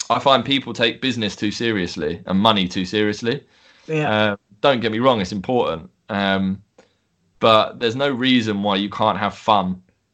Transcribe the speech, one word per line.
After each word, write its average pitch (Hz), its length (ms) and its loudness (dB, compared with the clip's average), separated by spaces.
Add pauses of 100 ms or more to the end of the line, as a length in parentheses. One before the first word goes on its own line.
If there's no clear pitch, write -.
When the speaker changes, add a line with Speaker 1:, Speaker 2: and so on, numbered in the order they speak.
Speaker 1:
I 117 100 2
find 127 260 4
people 131 260 -2
take 117 300 -2
business 110 340 -2
too 107 160 -2
seriously 90 760 -4
and 95 120 0
money 101 260 4
too 92 200 -4
seriously. 107 600 -2 (420)
Speaker 2:
Yeah. 107 440 0
Speaker 1:
Um, 101 60 -6 (240)
don't 139 180 2
get 110 120 -2
me 110 80 -4
wrong, 120 220 2
it's 92 100 -4
important. 92 580 -2 (200)
Um, 98 520 -2 (760)
but 110 400 4
there's 117 160 -2
no 139 140 0
reason 117 540 0
why 101 140 0
you 101 120 -2
can't 104 280 0
have 101 180 -2
fun 92 460 0 (320)